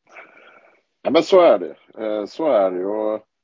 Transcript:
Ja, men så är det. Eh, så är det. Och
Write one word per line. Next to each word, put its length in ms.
Ja, 100
men 120
så 180
är 180
det. 460
Eh, 200
så 220
är 240
det. 140
Och 380